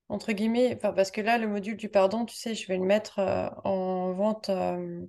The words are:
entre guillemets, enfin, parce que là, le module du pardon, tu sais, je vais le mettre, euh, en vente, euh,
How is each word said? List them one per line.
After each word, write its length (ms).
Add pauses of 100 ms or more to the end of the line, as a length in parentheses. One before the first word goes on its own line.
entre 240
guillemets, 440
enfin, 160
parce 180
que 120
là, 160
le 100
module 280
du 140
pardon, 360
tu 100
sais, 200
je 120
vais 100
le 60
mettre, 360
euh, 280 (160)
en 500
vente, 360
euh, 580